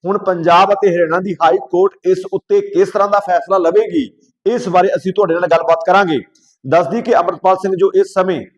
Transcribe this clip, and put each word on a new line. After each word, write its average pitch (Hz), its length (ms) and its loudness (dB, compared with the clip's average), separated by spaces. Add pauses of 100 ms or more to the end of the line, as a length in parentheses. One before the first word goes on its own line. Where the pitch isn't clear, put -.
ਹੁਣ 196 120 -2
ਪੰਜਾਬ 185 560 2
ਅਤੇ 196 220 0
ਹਰਿਆਣਾ 175 240 0
ਦੀ 190 140 -6
ਹਾਈ 165 240 2
ਕੋਰਟ 190 340 0 (140)
ਇਸ 185 120 2 (160)
ਉੱਤੇ 202 280 0
ਕਿਸ 196 280 0
ਤਰ੍ਹਾਂ 202 200 0
ਦਾ 202 100 2
ਫੈਸਲਾ 180 380 -2
ਲਵੇਗੀ, 185 600 0 (260)
ਇਸ 233 240 -2
ਬਾਰੇ 180 180 2
ਅਸੀਂ 180 280 -4
ਤੁਹਾਡੇ 190 180 0
ਨਾਲ 175 140 -2
ਗੱਲਬਾਤ 165 400 2
ਕਰਾਂਗੇ। 180 320 2 (480)
ਦੱਸ 165 200 2
ਦਈਏ 226 140 -4
ਕਿ 233 160 0
ਅੰਮ੍ਰਿਤਪਾਲ - 380 -2
ਸਿੰਘ 190 220 -4
ਜੋ 190 180 2
ਇਸ 190 180 0
ਸਮੇਂ 185 320 -2 (120)